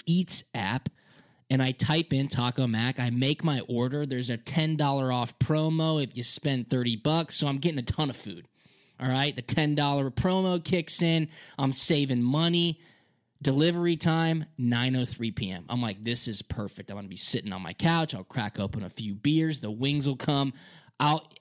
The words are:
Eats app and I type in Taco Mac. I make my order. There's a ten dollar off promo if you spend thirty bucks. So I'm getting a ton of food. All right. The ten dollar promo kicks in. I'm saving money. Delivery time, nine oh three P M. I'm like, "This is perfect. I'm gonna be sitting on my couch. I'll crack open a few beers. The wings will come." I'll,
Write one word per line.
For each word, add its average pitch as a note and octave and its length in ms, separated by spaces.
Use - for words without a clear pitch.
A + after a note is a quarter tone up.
Eats F3 380
app A2+ 340
and C3 140
I C3 80
type D#3 420
in C#3 140
Taco B2 400
Mac. A#2 320
I B2 120
make C3 340
my D3 240
order. B2+ 360
There's B2+ 260
a A#2+ 60
ten D#3 400
dollar C#3 360
off B2 260
promo D#3 640
if B2+ 140
you A#2+ 80
spend C3 440
thirty B2 280
bucks. D#3 400
So D3+ 100
I'm C#3 120
getting D#3 200
a - 40
ton C#3 280
of A#2 60
food. F2 320
All B2+ 100
right. C3+ 280
The B2 60
ten D3+ 340
dollar C#3+ 340
promo F#3 540
kicks - 380
in. E3 260
I'm C3+ 160
saving C3+ 480
money. E3 600
Delivery E3+ 560
time, D#3+ 500
nine B2 380
oh B2+ 80
three A2+ 260
P G2 220
M. F2 160
I'm B2 120
like, G#2+ 220
"This A#2+ 240
is G#2+ 160
perfect. - 480
I'm G#2+ 60
gonna G2+ 100
be F#2 80
sitting G2 380
on F#2 100
my F2 120
couch. E3 380
I'll F#2 120
crack - 340
open G2+ 240
a F2+ 80
few G#2 240
beers. D3+ 460
The G#2+ 100
wings C#3 380
will C3+ 80
come." C#3 360
I'll, D3+ 420